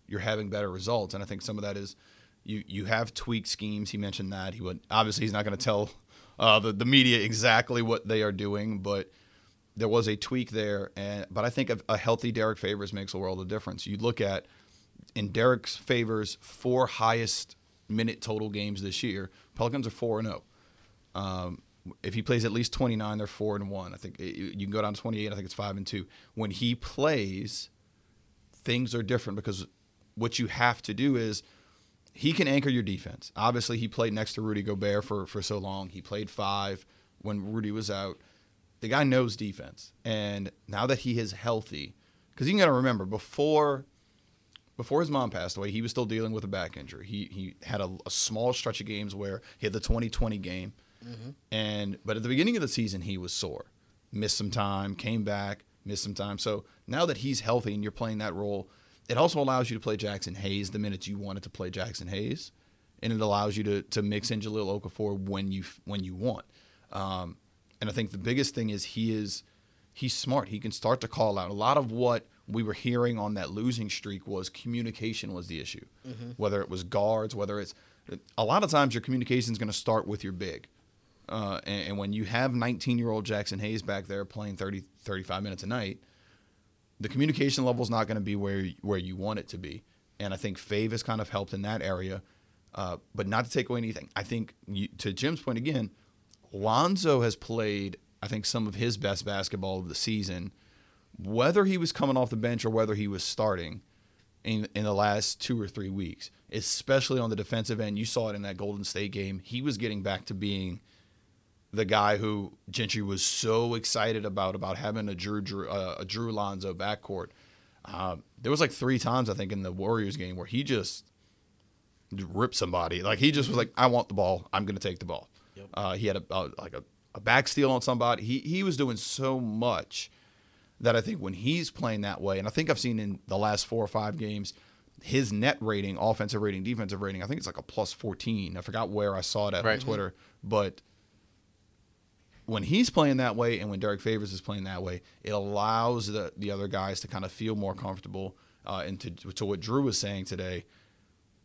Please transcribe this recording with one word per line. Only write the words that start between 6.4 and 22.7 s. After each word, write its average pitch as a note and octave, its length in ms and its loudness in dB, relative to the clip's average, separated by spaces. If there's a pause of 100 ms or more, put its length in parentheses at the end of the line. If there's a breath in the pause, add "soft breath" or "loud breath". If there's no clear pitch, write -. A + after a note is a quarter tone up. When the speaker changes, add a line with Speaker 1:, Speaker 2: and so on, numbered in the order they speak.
Speaker 1:
the, G#2+ 140 0
the G#2+ 120 2
media B2 380 10
exactly A#2 580 6
what A2+ 260 2
they A2 160 4
are G#2 80 4
doing, G#2 480 -2
but G2 320 -2 (640 soft breath)
there G#2+ 120 0
was A2 200 6
a G#2+ 80 2
tweak B2 360 -2
there. G#2 460 0
And, G2+ 320 -4
but G#2 160 0
I B2 40 4
think A#2+ 200 0
a, A2+ 80 2 (100)
a A2 100 4
healthy A#2 340 2
Derek A2 260 2
Favors G2+ 360 -2
makes G2 200 -6
a F#2+ 40 -4
world F#2+ 220 -2
of F#2 80 -6
difference. F#2+ 380 -6
You G2+ 120 -4
look A#2 240 0
at, G2 260 0 (640 soft breath)
in G#2 180 -2
Derek A#2 360 4
Favors' A2+ 760 0
four B2+ 460 2
highest A2+ 680 2 (340)
minute A2+ 320 0
total G#2+ 280 -2
games G#2 320 -4
this F#2+ 220 -4
year, G2 260 -4 (260 soft breath)
Pelicans A#2+ 320 0
are G#2 40 -6
four A2+ 280 0
and A2 80 -2
oh. - 160 -6 (720 soft breath)
Um, F#2 460 -4 (420)
if G2 100 -4
he A2 80 -2
plays A#2+ 220 2
at A2+ 80 2
least A#2 220 0